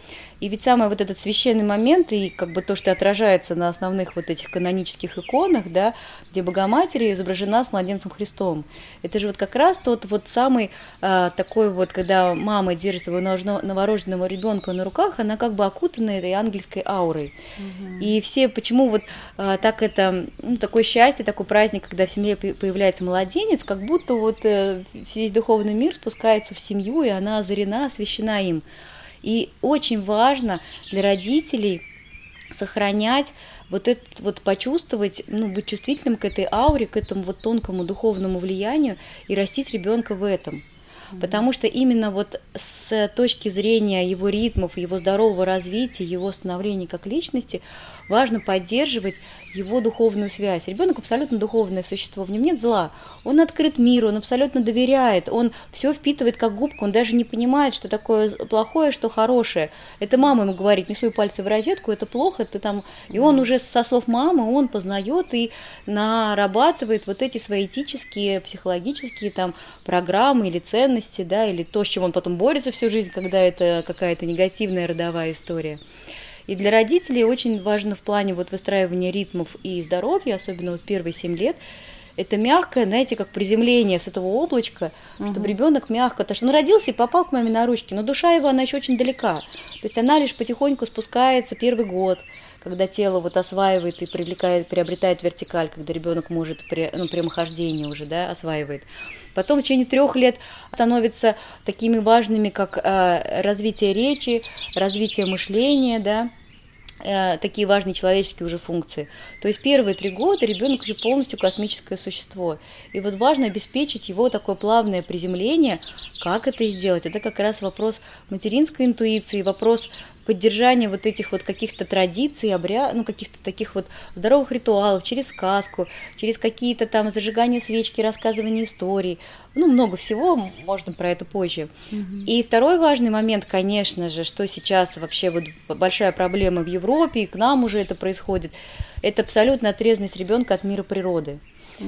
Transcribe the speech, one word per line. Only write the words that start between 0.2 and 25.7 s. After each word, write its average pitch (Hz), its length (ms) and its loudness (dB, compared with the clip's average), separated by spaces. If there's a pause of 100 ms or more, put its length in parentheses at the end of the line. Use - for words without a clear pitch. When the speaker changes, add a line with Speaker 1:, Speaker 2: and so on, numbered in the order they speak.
Speaker 1:
И 202 80 -6
ведь 214 160 -6
самый 240 240 4
вот 202 140 -2
этот 190 160 -4
священный 220 480 0
момент, 226 480 4
и 196 160 0
как 170 240 -6
бы 180 80 -2
то, 196 160 -2
что - 140 2
отражается 190 640 2
на 175 120 0
основных 185 480 -4
вот 170 140 -6
этих - 200 -8
канонических 180 680 -4
иконах, 262 500 2
да, 190 280 0 (360)
где 185 120 -2
Богоматерь 214 680 2
изображена 190 540 0
с - 80 -12
младенцем 190 360 -4
Христом, 175 560 -4 (360)
это 175 180 -4
же 202 80 -2
вот 196 100 -4
как 196 180 -4
раз 349 240 4
тот 233 260 -2
вот 202 240 -4
самый, 240 420 2 (300)
а, 185 300 4
такой 208 420 0
вот, 185 180 0
когда 185 440 2
мама 196 400 0
держит 180 280 -4
своего 180 180 -2
новорожденного, 190 440 -2
новорожденного 190 640 -2
ребенка 196 440 -4
на 185 140 -2
руках, 349 340 -2
она 214 160 -2
как 220 200 -2
бы 196 100 2
окутана 220 460 -2
этой 185 200 -2
ангельской 196 540 -4
аурой. 160 480 -2 (240)
Speaker 2:
Мгм. 190 520 -8
Speaker 1:
И 214 120 4
все, 262 280 2
почему 247 400 2
вот, 214 140 0 (340)
а, 196 200 0
так 220 260 0
это, 190 440 2 (140)
ну, 233 160 -2
такое 226 260 2
счастье, 240 420 4
такой 202 220 -2
праздник, 214 420 2
когда 185 160 2
в 185 60 -10
семье 202 260 0
по-, 196 160 -4
появляется 190 500 0
младенец, 190 640 0
как 196 200 -4
будто 294 300 0
вот, 220 300 0
э, 196 380 2 (320)
весь 220 180 -2
духовный 214 400 2